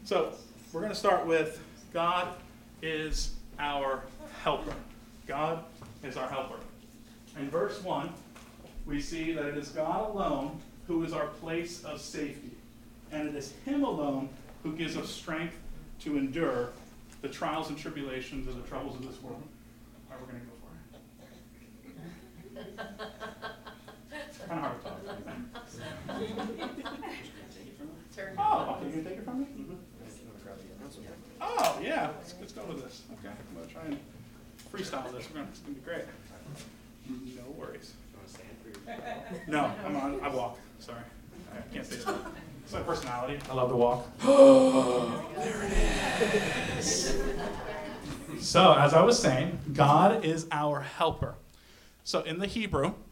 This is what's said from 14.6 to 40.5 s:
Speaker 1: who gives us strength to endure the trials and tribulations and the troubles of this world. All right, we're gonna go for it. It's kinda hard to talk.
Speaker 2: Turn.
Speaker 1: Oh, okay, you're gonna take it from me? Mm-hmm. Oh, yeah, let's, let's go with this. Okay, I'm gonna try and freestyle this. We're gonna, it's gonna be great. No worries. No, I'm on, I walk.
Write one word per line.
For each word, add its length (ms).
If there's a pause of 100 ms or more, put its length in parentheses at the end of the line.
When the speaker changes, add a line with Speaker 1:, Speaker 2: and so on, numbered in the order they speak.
Speaker 1:
who 100
gives 240
us 120
strength 460 (460)
to 160
endure 520 (520)
the 80
trials 400
and 80
tribulations 720
and 140
the 60
troubles 280
of 100
this 160
world. 220 (680)
All 80
right, 40
we're 120
gonna 120
go 140
for 120 (1900)
it. 60 (1600)
It's 120
kinda 220
hard 200
to 60
talk. 120 (3250)
Speaker 2:
Turn. 220
Speaker 1:
Oh, 380
okay, 120
you're 100
gonna 120
take 100
it 60
from 140
me? 60
Mm-hmm. 300 (1700)
Oh, 380
yeah, 360
let's, 220
let's 140
go 120
with 180
this. 200 (100)
Okay, 160
I'm 260
gonna 160
try 140
and 120 (760)
freestyle 400
this. 180
We're 80
gonna, 140
it's 80
gonna 160
be 60
great. 220 (1040)
No 360 (140)
worries. 360 (1500)
No, 240 (140)
I'm 100
on, 260
I 80
walk. 280 (220)